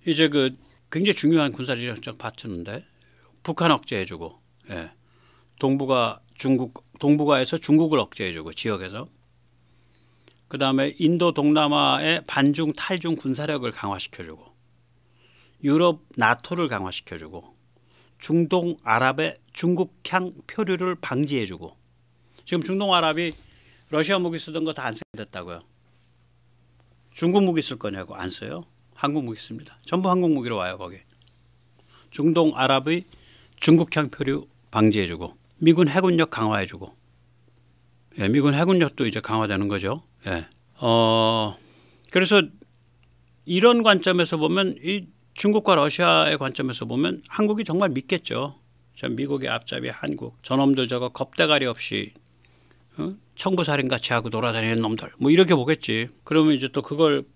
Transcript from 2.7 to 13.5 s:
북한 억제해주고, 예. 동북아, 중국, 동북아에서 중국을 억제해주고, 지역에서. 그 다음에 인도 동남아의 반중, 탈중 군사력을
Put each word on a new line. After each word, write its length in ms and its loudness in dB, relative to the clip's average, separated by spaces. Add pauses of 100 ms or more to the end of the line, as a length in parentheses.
북한 280 0
억제해주고, 680 -4 (320)
예. 200 -12 (680)
동북아, 600 0 (160)
중국, 500 -2 (140)
동북아에서 580 2
중국을 420 4
억제해주고, 540 -6
지역에서. 540 -8 (1400)
그 100 -10
다음에 420 0
인도 340 2
동남아의 920 2
반중, 460 2
탈중 420 -4
군사력을 560 -4